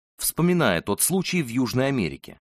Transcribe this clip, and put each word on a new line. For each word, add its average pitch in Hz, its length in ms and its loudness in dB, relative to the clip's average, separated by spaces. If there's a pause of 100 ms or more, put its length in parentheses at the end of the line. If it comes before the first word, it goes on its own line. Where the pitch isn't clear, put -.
(160)
вспоминая 156 640 2
тот 95 220 -2
случай 180 400 0
в 127 60 -10
Южной 123 400 0
Америке, 110 520 -4 (140)